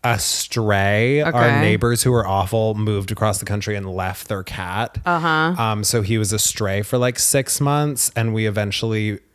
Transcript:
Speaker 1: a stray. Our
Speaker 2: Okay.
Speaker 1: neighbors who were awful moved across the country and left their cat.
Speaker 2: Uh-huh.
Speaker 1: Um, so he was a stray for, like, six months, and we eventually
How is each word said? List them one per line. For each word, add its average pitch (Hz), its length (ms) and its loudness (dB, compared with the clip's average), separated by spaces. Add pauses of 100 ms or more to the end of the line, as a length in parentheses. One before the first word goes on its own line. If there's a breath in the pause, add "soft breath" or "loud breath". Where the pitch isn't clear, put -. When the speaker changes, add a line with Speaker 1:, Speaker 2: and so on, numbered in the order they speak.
Speaker 1:
a 120 120 2
stray. 107 1040 2
Our 156 140 0
Speaker 2:
Okay. 139 260 4
Speaker 1:
neighbors 113 440 2
who 127 80 4
were 113 120 2
awful 101 520 0
moved 104 340 -2
across 107 280 0
the - 60 -8
country 104 300 -4
and 101 100 -6
left 95 440 -6
their 95 160 -6
cat. 95 600 -6
Speaker 2:
Uh-huh. 165 560 0
Speaker 1:
Um, 107 220 0
so 110 200 0
he 110 160 0
was 107 140 0
a 107 60 -2
stray 101 440 -2
for, 127 160 -2
like, 123 200 0
six - 420 0
months, 147 540 0
and 113 180 0
we 110 140 0
eventually 107 720 -2 (160)